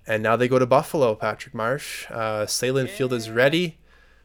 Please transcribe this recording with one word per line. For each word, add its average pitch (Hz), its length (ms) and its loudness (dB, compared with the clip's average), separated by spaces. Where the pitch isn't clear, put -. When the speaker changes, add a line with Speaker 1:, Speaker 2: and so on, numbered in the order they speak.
Speaker 1:
and 110 160 -2
now 110 140 2
they 123 140 2
go 127 100 4
to 127 80 4
Buffalo, 127 480 2
Patrick 107 400 -6
Marsh. 120 560 -4
Uh, 110 360 -4
Sahlen 131 420 -2
Field 127 240 -4
is 110 160 -4
Speaker 2:
Yeah. 110 60 -8
Speaker 1:
ready. 156 440 2